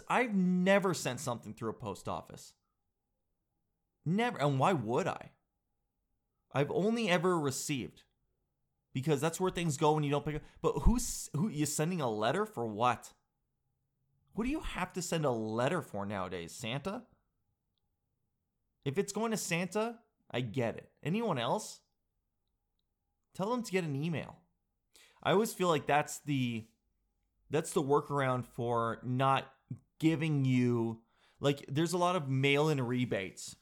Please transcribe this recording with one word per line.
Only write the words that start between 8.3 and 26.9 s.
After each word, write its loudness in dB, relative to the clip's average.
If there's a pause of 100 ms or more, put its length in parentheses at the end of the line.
Because 2
that's 0
where 2
things -2
go 6
when 0
you 0
don't 0
pick -4
up. -8 (180)
But 0
who's, 2
who, 0
you -2
sending -2
a 0
letter 0
for -6
what? 0 (1200)
Who -2
do -2
you -2
have -6
to -6
send -2
a 2
letter 0
for -8
nowadays? -6
Santa? -8 (1800)
If -2
it's 0
going -2
to -2
Santa, -2 (320)
I -4
get -2
it. -18 (100)
Anyone -2
else? -4 (1500)
Tell -4
them -2
to -12
get 0
an -4
email. -4 (880)
I 4
always 2
feel 0
like 2
that's 2
the, -2 (840)